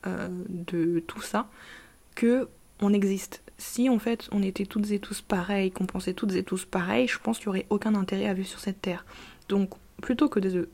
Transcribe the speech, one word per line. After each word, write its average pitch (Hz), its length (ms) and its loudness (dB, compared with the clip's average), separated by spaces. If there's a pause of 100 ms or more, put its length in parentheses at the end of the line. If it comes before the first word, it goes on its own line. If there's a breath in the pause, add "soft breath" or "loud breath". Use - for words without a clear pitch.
euh, 180 220 -4 (200)
de 170 520 0
tout 214 220 -12
ça - 260 -2 (640 loud breath)
que 240 340 4 (340)
on 202 100 6
existe. 196 500 0 (160)
Si - 300 0
en 240 100 6
fait 233 340 -2
on 202 100 2
était 196 240 0
toutes 208 240 -2
et 208 80 2
tous 202 240 -8
pareils, 190 480 0
qu'on 185 160 -4
pensait 185 280 -4
toutes 190 200 -2
et 190 80 2
tous 185 220 -4
pareils, 196 420 2
je - 120 -2
pense 226 200 -2
qu'il - 80 -8
n'y 208 40 -2
aurait 190 200 -2
aucun 214 240 2
intérêt 196 320 0
à 196 80 2
vivre 190 140 -2
sur - 100 -12
cette - 240 -6
terre. 180 240 -4 (420 loud breath)
Donc 196 220 2 (320)
plutôt 262 260 4
que 208 120 2
de 185 340 0